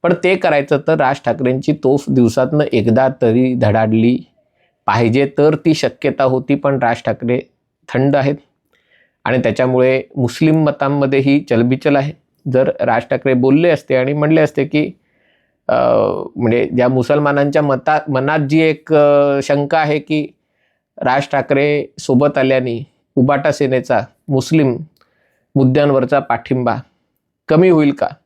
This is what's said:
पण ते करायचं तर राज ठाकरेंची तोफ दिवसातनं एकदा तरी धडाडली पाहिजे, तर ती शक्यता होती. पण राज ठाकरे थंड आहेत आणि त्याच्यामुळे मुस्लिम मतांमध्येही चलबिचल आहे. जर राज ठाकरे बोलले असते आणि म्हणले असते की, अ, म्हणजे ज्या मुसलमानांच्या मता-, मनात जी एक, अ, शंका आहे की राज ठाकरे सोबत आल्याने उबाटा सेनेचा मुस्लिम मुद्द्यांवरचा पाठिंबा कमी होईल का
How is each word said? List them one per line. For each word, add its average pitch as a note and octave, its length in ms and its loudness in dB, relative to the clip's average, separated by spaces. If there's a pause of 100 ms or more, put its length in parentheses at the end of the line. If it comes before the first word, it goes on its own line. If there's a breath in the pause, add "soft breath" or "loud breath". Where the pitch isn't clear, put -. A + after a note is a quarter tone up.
पण F3 100 2 (100)
ते F#3 120 2
करायचं D3 420 0 (100)
तर D#3+ 80 2
राज C#3 200 0 (100)
ठाकरेंची B2+ 460 -2
तोफ C#3 380 0
दिवसातनं C3 640 0
एकदा A#2 360 2 (140)
तरी B2+ 320 2
धडाडली A2+ 640 0 (680)
पाहिजे, A#2 520 0
तर D3+ 180 2
ती D#3+ 180 0
शक्यता C#3 500 -2
होती. C3 320 0
पण C#3 240 -2
राज A#2+ 260 -2
ठाकरे A#2+ 340 -4 (500)
थंड C#3 260 0
आहेत C#3+ 200 0 (880)
आणि B2 140 0
त्याच्यामुळे B2+ 680 0 (140)
मुस्लिम D#3 460 0
मतांमध्येही C#3 760 0 (100)
चलबिचल B2+ 460 0
आहे. C#3+ 180 0 (400)
जर C3 260 2
राज A#2+ 220 0
ठाकरे C3 320 -2
बोलले C3+ 360 2
असते C#3+ 260 -2
आणि B2+ 180 0
म्हणले D3+ 280 2
असते D3 240 -2
की, D#3 260 -4 (760)
अ, A#2+ 80 0 (600)
म्हणजे A#2 300 0
ज्या B2 220 -2
मुसलमानांच्या C#3+ 720 0
मता-, D3 500 -2
मनात C#3 280 -2
जी D3+ 220 0
एक, D#3 320 -2
अ, C#3+ 500 4
शंका C#3+ 360 -2
आहे D3+ 200 -2
की D3+ 280 -4 (760)
राज C3 300 -2
ठाकरे C#3+ 540 0 (140)
सोबत C#3+ 380 0
आल्याने C3 480 -2 (300)
उबाटा C#3 360 0
सेनेचा B2+ 500 -2 (280)
मुस्लिम C#3 480 0 (800)
मुद्द्यांवरचा C3+ 640 2
पाठिंबा A#2+ 580 -2 (680)
कमी E3+ 220 4
होईल D3+ 220 4
का - 160 -4 (180)